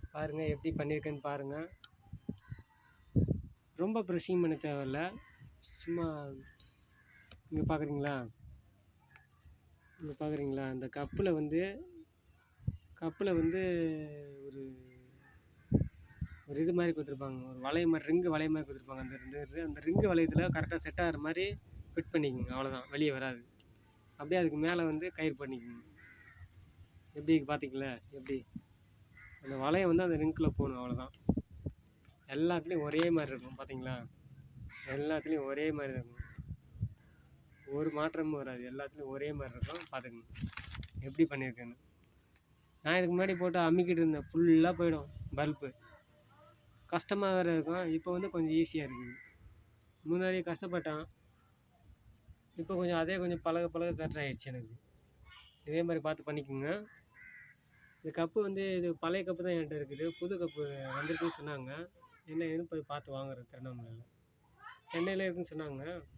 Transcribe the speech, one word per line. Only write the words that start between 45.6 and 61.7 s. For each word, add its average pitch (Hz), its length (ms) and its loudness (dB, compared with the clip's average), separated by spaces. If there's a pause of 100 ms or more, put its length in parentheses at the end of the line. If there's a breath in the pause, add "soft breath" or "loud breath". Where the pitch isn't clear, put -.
கஷ்டமா 190 480 2
வேற 175 180 4
இருக்கும். 165 400 2
இப்போ 160 200 0
வந்து 180 180 0
கொஞ்சம் 160 240 2
ஈஸியா 160 320 2
இருக்குது. 123 280 -10 (960)
முன்னாடி 185 320 4
கஷ்டப்பட்டேன். 165 640 -4 (1500)
இப்போ 170 180 -4
கொஞ்சம் 175 240 2
அதே 165 180 2
கொஞ்சம் 175 260 0
பழக 170 260 2
பழக 165 380 -2
பெட்டர் 156 40 -2
ஆயிடுச்சு 143 340 -4
எனக்கு. 120 300 -10 (920)
இதே 156 180 2
மாதிரி 170 180 0
பார்த்து 156 220 0
பண்ணிக்கோங்க. 147 640 -2 (1160)
இந்த 165 220 -2
கப்பு 170 160 2
வந்து, 196 360 0
இது 175 200 2
பழைய 180 360 0
கப்பு 170 40 -6
தான் 180 160 0
என்கிட்ட 156 300 0
இருக்குது. 143 360 -4
புது 180 200 -4
கப்பு 147 360 -4 (120)
வந்திருக்குன்னு 156 440 -2 (100)
சொன்னாங்க. 147 480 -8 (360)